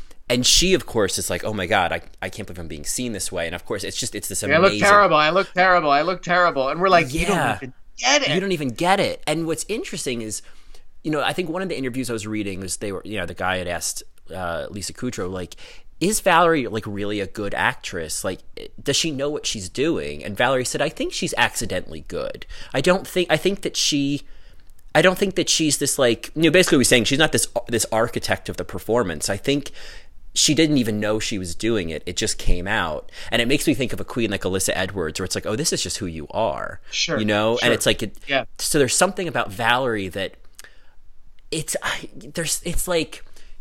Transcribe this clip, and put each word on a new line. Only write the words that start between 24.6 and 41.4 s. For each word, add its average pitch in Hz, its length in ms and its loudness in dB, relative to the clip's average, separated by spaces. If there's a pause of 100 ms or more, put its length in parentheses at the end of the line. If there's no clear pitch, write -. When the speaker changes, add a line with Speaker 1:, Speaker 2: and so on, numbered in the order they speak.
Speaker 1:
I 156 80 6
don't 185 160 6
think 196 180 0
that - 140 2
she's 156 280 2
this, - 200 0
like," 120 380 2
you 156 80 2
know, 160 80 6
basically 175 260 6
we're 127 60 6
saying 120 220 6
she's 139 140 2
not 156 120 4
this, - 160 2 (200)
this 117 240 0
architect 113 580 0
of 95 80 -6
the 90 80 -6
performance. 101 640 -2
I 101 80 -2
think 139 340 -2 (640)
she - 200 4
didn't 151 240 6
even 107 200 0
know 107 200 0
she - 180 -2
was 90 160 -6
doing 107 380 0
it. 76 160 -6
It 90 100 -6
just - 220 0
came 90 280 6
out. 90 440 -2 (200)
And 117 100 4
it 117 60 0
makes 143 200 2
me 147 80 6
think 117 180 -2
of - 60 -4
a 101 60 -4
queen 110 260 0
like 98 100 -2
Alyssa 92 340 0
Edwards, 92 440 -2
where 95 60 -2
it's - 100 -4
like, - 100 -4
"Oh, 107 100 -2
this 147 160 0
is 170 100 0
just - 180 -4
who 98 80 -4
you 80 240 -8
are." 65 500 -2 (100)
Speaker 2:
Sure, 151 280 -2
Speaker 1:
You 107 60 0
know? 107 320 2
Speaker 2:
sure. 117 80 0
Speaker 1:
And 120 80 4
it's 110 120 0
like, 113 180 2
it, 101 140 -6 (100)
Speaker 2:
Yeah. 135 180 0 (120)
Speaker 1:
so - 220 0
there's 127 160 4
something 185 320 2
about 120 240 -4
Valerie 113 580 0
that 95 240 -6 (1200)